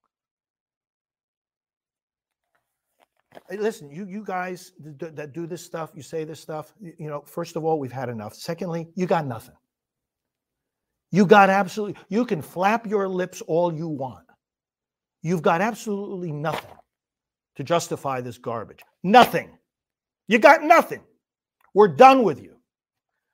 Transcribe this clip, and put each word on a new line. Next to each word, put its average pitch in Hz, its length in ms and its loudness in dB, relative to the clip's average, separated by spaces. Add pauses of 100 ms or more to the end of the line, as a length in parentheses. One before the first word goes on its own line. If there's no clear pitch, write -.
(3500)
Hey, 196 80 -12
listen, 214 320 -6
you, 180 160 -14
you 202 180 -12
guys 185 480 -8 (100)
th-, 147 160 -18
th-, 160 180 -12
that 147 180 -14
do 170 120 -10
this 165 160 -12
stuff, 160 320 -12
you 165 80 -16
say 160 220 -8
this 156 160 -14
stuff, 156 400 -14
y-, 170 180 -18
you 151 100 -12
know, 147 180 -10
first 170 300 -10
of 156 80 -6
all, 160 140 0
we've 131 140 -8
had 123 160 -8
enough. 110 260 -10
Secondly, 170 600 -8
you 180 120 -2
got 165 200 0
nothing. 110 300 -12 (1500)
You 185 160 4
got 196 240 8
absolutely, 202 580 -4
you 220 160 0
can 196 160 -4
flap 208 460 -2
your 196 220 -4
lips 185 340 -6
all 170 320 -2
you 165 140 -8
want. 127 360 -12 (960)
You've 165 220 -4
got 170 180 2
absolutely 202 720 -6
nothing 147 440 -8 (800)
to 143 80 -10
justify 139 580 -4
this 123 160 -14
garbage. 113 420 -10 (220)
Nothing. 202 480 6 (800)
You 220 100 4
got 311 240 8
nothing. 302 400 2 (720)
We're 202 140 6
done 196 340 8
with 170 180 -2
you. - 140 -20 (800)